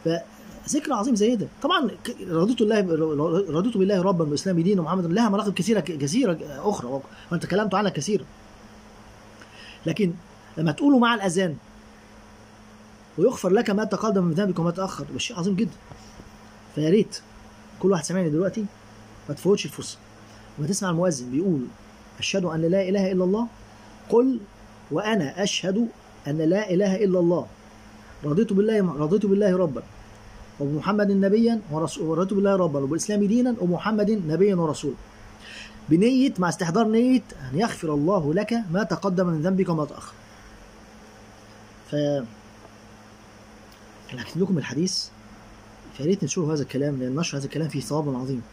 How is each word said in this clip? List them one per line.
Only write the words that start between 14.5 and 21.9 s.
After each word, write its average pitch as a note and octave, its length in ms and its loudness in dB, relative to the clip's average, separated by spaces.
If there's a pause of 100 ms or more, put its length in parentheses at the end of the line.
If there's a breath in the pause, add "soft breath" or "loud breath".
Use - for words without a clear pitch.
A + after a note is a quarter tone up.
وما E3+ 120 0
تأخر"، E3+ 420 -8
ده B2+ 60 -8
شيء G3 200 -6
عظيم F#3 180 0
جدا. G3 200 -2 (1000 loud breath)
فيا D3+ 160 0
ريت G#3+ 300 2 (600)
كل F#3+ 100 2
واحد E3+ 140 0
سامعني F3 260 -2
دلوقتي F#3+ 360 -2 (600)
ما C#3+ 60 -6
تفوتش G3 300 2
الفرصة. - 340 -12 (600 loud breath)
لما D3+ 100 -4
تسمع G3 220 -2
المؤذن D#3+ 400 0
بيقول: D#3 300 0 (580)